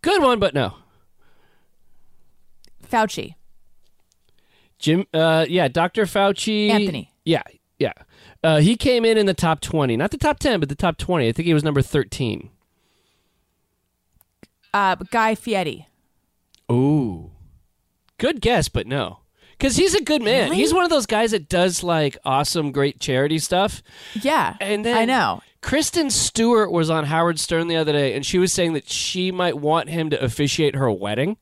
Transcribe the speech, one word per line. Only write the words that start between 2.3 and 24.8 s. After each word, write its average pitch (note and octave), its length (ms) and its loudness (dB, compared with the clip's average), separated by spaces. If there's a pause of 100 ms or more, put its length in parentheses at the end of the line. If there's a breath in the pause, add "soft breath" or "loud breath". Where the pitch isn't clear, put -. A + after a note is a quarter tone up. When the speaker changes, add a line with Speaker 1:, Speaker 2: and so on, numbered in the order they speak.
Speaker 2:
Fauci. A3 460 -4 (1400)
Speaker 1:
Jim, E3+ 340 0
uh, D#3+ 360 2
yeah, E3+ 200 0
Doctor F3 360 0
Fauci. G#3 680 0
Speaker 2:
Anthony. F#3+ 420 -2 (120)
Speaker 1:
Yeah, D#3 180 2 (360)
yeah. B2 140 -2 (520 soft breath)
Uh, D#3+ 160 6
he G3+ 160 4
came B3 280 2
in A3+ 140 4
in G#3 80 4
the F#3+ 80 2
top D#3+ 260 0
twenty. C#3+ 360 0
Not D#3 140 0
the D4 80 -8
top D4 200 0
ten, A#3 220 0
but C#3+ 80 -2
the C#3+ 60 -6
top E3+ 240 -2
twenty. D#3 300 0
I A#2 40 0
think E3+ 140 -4
he E3+ 80 4
was D3+ 100 2
number C#3 180 2
thirteen. B2 680 -4 (2250)
Speaker 2:
Uh, G3 220 2 (160)
Guy A3 240 2
Fieri. F#3 540 -6 (840)
Speaker 1:
Ooh. A#2+ 600 0 (880)
Good C4 220 -2
guess, G#3+ 280 2
but G2+ 180 -4
no. A2+ 340 -6 (380 soft breath)
'Cause C4 180 0
he's F4 180 4
a F4 80 2
good D4 200 0
man. G#3+ 280 2
Speaker 2:
Really? E4 60 0
Speaker 1:
He's C#4+ 180 2
one F4+ 100 4
of E4+ 60 0
those C#4 160 2
guys A3 240 0
that F#3+ 180 -4
does, F3+ 340 0
like, D#3+ 440 0
awesome, C#3+ 460 -2
great C#3 280 -2
charity C#3+ 380 0
stuff. F#3 440 -2 (380 loud breath)
Speaker 2:
Yeah, C4 400 0
Speaker 1:
And G#3 240 -4